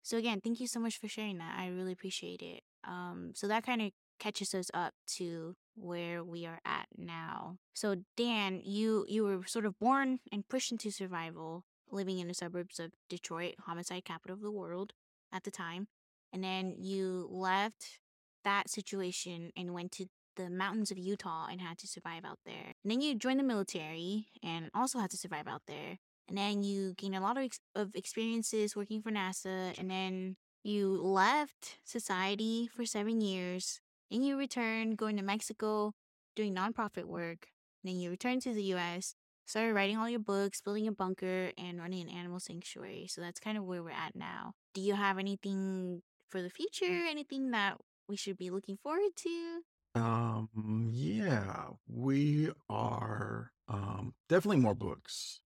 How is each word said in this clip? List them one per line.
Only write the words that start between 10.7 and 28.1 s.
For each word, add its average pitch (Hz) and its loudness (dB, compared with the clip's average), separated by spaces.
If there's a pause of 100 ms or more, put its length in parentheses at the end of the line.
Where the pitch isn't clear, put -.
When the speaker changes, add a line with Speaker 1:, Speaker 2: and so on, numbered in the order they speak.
Speaker 1:
into 220 -2
survival, 170 -6 (260)
living 190 0
in 175 -2
the 180 -4
suburbs 175 -4
of 165 -8 (160)
Detroit, 175 -4
homicide 175 -6
capital 180 -8
of 208 -12
the 208 -4
world 185 -4 (400)
at 185 -6
the 196 -6
time. 180 -6 (440)
And 185 -4
then 185 0
you 185 0
left 190 0 (460)
that 202 4
situation 180 -4
and 175 -4
went 175 -4
to 190 -6 (320)
the 180 -4
mountains 196 2
of 185 -4
Utah 180 -2
and 180 -6
had 175 -6
to 196 -12
survive 170 -8
out - -10
there. - -10 (100)
And 208 2
then 247 6
you 294 4
joined 262 4
the 277 4
military 185 0 (140)
and 165 -4
also 254 2
had 196 0
to 190 -6
survive 151 -4
out 139 -6
there. 151 -8 (300)
And 196 -4
then 202 2
you 196 0
gained 190 -2
a 185 0
lot 226 2
of 269 2
ex-, - -4 (160)
of 202 0
experiences 220 0